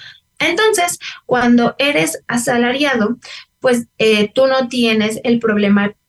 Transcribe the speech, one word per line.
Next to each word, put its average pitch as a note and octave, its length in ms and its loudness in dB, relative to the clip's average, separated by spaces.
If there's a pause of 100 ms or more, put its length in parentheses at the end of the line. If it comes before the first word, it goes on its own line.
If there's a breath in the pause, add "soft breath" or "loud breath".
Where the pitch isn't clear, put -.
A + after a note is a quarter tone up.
(400 loud breath)
Entonces, F4 600 0 (260 loud breath)
cuando A#3+ 520 2
eres D4 500 -2
asalariado, A#3+ 880 -2 (440 loud breath)
pues, B3 260 0 (100)
eh, G#3+ 360 2
tú C4 140 4
no C4 200 0
tienes A3+ 560 -2
el A#3 160 2
problema G#3 540 0 (160)